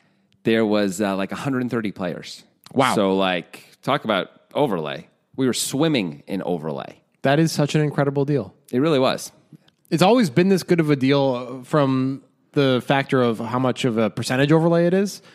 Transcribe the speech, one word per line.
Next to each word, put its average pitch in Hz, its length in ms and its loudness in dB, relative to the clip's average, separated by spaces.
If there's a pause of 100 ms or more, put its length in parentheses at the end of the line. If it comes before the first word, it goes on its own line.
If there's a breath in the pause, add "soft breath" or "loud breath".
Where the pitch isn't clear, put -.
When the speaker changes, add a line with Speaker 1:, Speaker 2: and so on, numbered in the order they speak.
(420)
Speaker 1:
there 113 220 2
was, 104 380 0
uh, 98 140 0
like, 95 160 -6
a 98 40 -10
hundred 131 240 -4
and 123 100 -6
thirty 107 220 -4
players. - 500 -10 (300)
Speaker 2:
Wow. 127 220 2
Speaker 1:
So, 95 200 2
like, 92 480 -2 (200)
talk 135 220 -2
about 104 260 -2 (240)
overlay. 85 520 -2 (300)
We 131 100 0
were 123 60 2
swimming 131 720 -2
in 95 180 -6
overlay. 76 540 -6 (240)
Speaker 2:
That 139 160 2
is 165 140 2
such 147 220 -2
an 151 80 2
incredible 143 420 -2
deal. 135 300 -4 (180)
Speaker 1:
It 123 60 0
really 147 200 2
was. 127 340 -2 (580)
Speaker 2:
It's 165 120 2
always 208 280 4
been 180 180 2
this 185 140 2
good 175 180 2
of 151 80 0
a 147 80 4
deal, 131 640 0
uh, 123 40 -18
from 135 580 0 (300)
the 131 340 2
factor 139 360 2
of 117 160 0
how 117 200 -4
much 127 260 0
of 113 140 0
a 110 100 2
percentage 131 420 0
overlay 170 360 4
it 175 80 2
is, 196 260 -2 (140 soft breath)